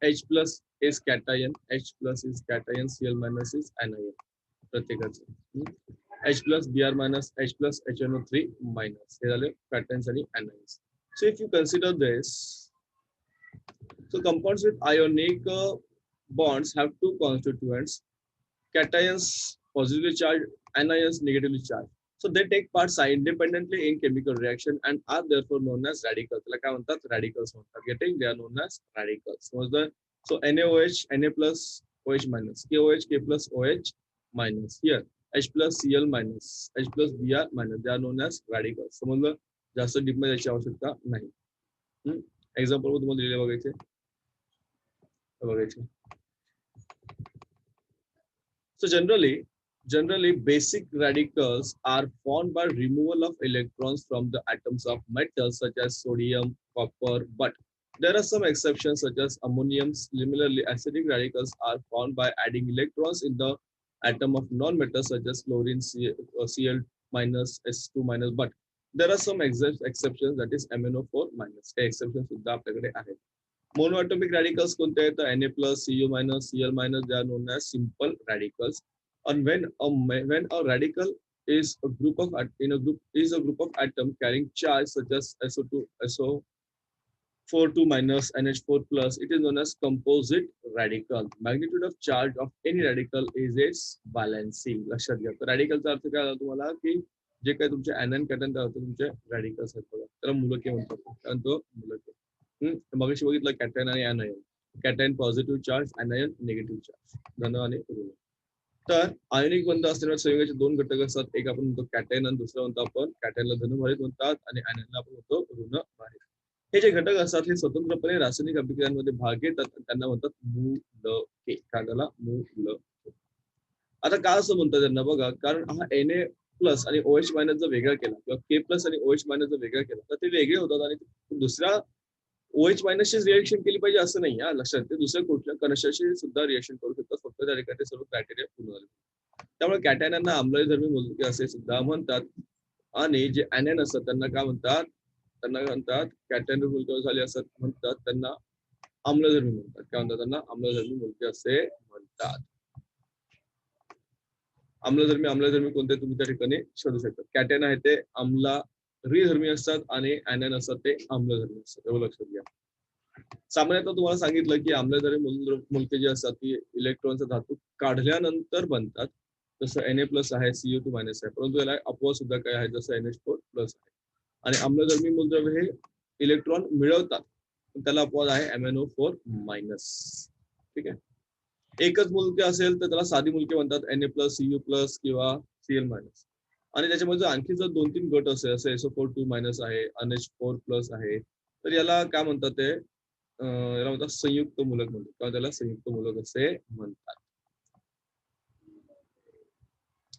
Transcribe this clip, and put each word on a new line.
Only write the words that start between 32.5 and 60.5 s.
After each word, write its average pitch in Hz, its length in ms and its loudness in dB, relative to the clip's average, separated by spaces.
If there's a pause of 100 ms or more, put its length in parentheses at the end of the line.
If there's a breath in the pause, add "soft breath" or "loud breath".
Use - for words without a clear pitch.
केओएच, 151 400 4
के 147 120 0
प्लस 147 360 0
ओएच 139 420 0 (400)
मायनस, 110 520 -4
here, 139 160 4 (340)
एच 135 120 0
प्लस 156 260 2
सीएल 143 300 4
मायनस, 110 760 -4
एच 131 80 0
प्लस 143 240 0
बीआर 131 420 0
मायनस, 113 280 -4
they 123 140 -2
are 127 80 0
known 127 240 -2
as 170 160 -8 (120)
radicals. 110 360 -4
समजलं? 135 440 0 (420)
जास्त 123 220 0
डीप 131 180 0
मध्ये 135 140 2
याची 127 180 -2
आवश्यकता 120 440 -4 (120)
नाही. 113 220 -4 (840)
हम्म? 165 120 -4 (380)
एक्झाम्पल 131 300 0
पण 143 60 2
तुम्हाला 135 280 -2
दिलेले 123 160 -2
बघायचे. 120 300 -2 (1700)
हे 120 40 -6
बघायचे. 110 340 -2 (3000)
So 180 40 2 (100)
generally, 175 540 4 (380)
Generally, 175 480 4
basic 147 560 2
radicals 143 920 2
are 131 240 2 (140)
formed 156 320 -2
by 170 100 0
removal 151 600 2
of 170 180 -4
electrons 127 640 -4
from 123 220 -2
the 127 180 -4
atoms 120 380 -4
of 120 140 -2 (100)
metals 123 480 -2
such 120 260 -4
as 123 140 -4
sodium, 123 580 -2 (220)
copper, 120 480 -2 (100)
but 131 160 0 (460)
there 180 180 4
are 208 60 6
some 208 220 0
exceptions 147 560 2
such 127 180 -2
as 135 240 -2
ammonium. 139 500 0
Similarly, 139 800 0